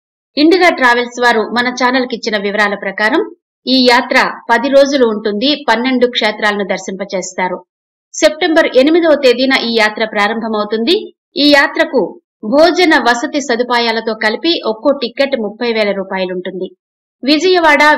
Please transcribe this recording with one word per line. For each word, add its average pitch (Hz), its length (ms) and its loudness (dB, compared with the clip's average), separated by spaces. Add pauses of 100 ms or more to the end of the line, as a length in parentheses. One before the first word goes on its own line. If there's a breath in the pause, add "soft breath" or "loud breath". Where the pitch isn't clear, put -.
(380)
ఇండిగా 339 320 4
ట్రావెల్స్ 240 520 0
వారు 233 180 2
మన 233 280 -2
ఛానల్ 247 400 -2
కి 240 80 -8
ఇచ్చిన 220 220 -4
వివరాల 202 380 -2
ప్రకారం 214 600 -2 (320)
ఈ 254 240 2
యాత్ర 254 500 2 (100)
పది 240 180 2
రోజులు 269 360 4
ఉంటుంది, 220 640 -2
పన్నెండు 247 380 0
క్షేత్రాలను 214 560 -2
దర్శింపచేస్తారు. 190 1000 -6 (500)
సెప్టెంబర్ 311 640 0
ఎనిమిదవ 311 380 4
తేదీన 262 380 2
ఈ 233 260 -2
యాత్ర 214 260 0
ప్రారంభమవుతుంది. 220 1120 -2 (200)
ఈ 294 160 2
యాత్రకు 294 680 0 (240)
భోజన 311 520 2
వసతి 262 460 0
సదుపాయాలతో 233 720 -2
కలిపి 233 520 -2
ఒక్కో 220 260 -2
టికెట్ 269 500 -2
ముప్పై 226 320 -4
వేల 214 180 0
రూపాయలు 185 420 -6
ఉంటుంది. 185 420 -10 (480)
విజయవాడ, 311 600 2 (140)